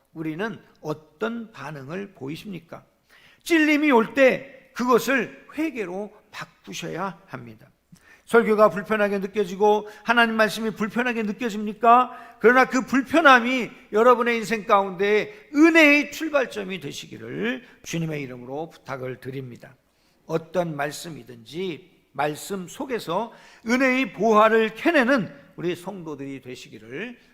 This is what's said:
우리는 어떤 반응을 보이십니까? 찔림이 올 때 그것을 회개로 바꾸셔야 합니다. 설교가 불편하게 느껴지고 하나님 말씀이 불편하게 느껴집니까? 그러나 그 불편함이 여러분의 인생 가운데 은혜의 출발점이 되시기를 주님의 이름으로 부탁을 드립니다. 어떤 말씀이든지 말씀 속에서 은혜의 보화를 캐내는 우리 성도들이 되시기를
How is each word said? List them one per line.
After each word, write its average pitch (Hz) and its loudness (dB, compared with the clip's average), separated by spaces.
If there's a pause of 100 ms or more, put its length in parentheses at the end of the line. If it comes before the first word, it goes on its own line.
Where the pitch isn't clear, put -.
(120)
우리는 160 -8 (200)
어떤 220 -10
반응을 151 -14
보이십니까? 160 -16 (600)
찔림이 302 4
올 226 4
때 - 2
그것을 247 0 (100)
회개로 214 -8 (180)
바꾸셔야 175 -12
합니다. 120 -18 (560)
설교가 214 4
불편하게 202 -2
느껴지고 208 0 (160)
하나님 233 2
말씀이 220 0
불편하게 226 -4
느껴집니까? 220 0
그러나 254 6
그 254 -2
불편함이 254 4 (220)
여러분의 233 4
인생 214 -4
가운데 196 0
은혜의 302 6
출발점이 226 -6
되시기를 143 -10 (160)
주님의 160 -6
이름으로 131 -12
부탁을 127 -12
드립니다. 131 -14 (520)
어떤 165 -4
말씀이든지 143 -10
말씀 151 -6
속에서 226 -6 (340)
은혜의 254 0
보화를 220 4
캐내는 269 2 (240)
우리 165 -6
성도들이 151 -12
되시기를 127 -14 (160)